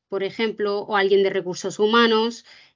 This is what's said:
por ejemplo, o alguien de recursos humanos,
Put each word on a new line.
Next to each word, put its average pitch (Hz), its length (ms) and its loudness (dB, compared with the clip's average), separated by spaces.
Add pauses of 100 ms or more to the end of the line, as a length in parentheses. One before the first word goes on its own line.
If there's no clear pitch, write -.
por 196 140 -6
ejemplo, 202 580 -4
o 208 160 -4
alguien 196 280 4
de 190 60 2
recursos 180 500 -6
humanos, 226 640 2 (320)